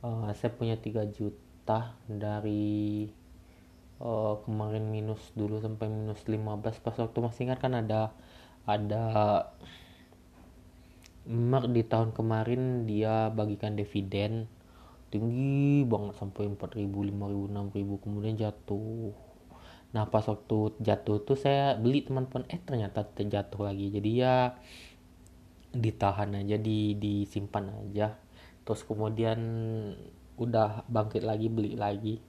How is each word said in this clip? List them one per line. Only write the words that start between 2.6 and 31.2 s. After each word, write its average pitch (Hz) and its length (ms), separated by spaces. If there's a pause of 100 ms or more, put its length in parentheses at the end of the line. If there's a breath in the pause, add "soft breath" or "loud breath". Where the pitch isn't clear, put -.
eh, 110 380 (100)
kemarin 107 480
minus 107 400
dulu 107 320
sampai 110 240
minus 107 400
lima 107 320
belas. 110 160
Pas - 240
waktu 113 240
masih 120 240
ingat 127 160
kan 127 80
ada, 110 400 (560 loud breath)
ada 104 360 (2250 loud breath)
Merk 120 460
di 117 100
tahun 113 320
kemarin 117 720
dia 110 400
bagikan 107 480
dividen 101 720 (600 loud breath)
tinggi 139 760
banget 104 320
sampai 98 320
empat 101 300
ribu, 101 240
lima 101 240
ribu, 101 240
enam 101 240
ribu, 101 240
kemudian 104 400
jatuh. 110 720 (800 loud breath)
Nah, 107 160
pas 107 160
waktu 107 560
jatuh 107 480
tuh 139 80
saya 139 400
beli, 127 320
teman-teman. 131 400
Eh, - 160
ternyata 107 400
terjatuh 101 640
lagi. 98 240
Jadi 104 200 (120)
ya 127 320 (1200 loud breath)
ditahan 101 640
aja, 101 240
di-, 107 320
disimpan 101 800 (160)
aja. 104 240 (480 loud breath)
Terus - 240
kemudian 110 520 (1000)
udah 110 480
bangkit 110 400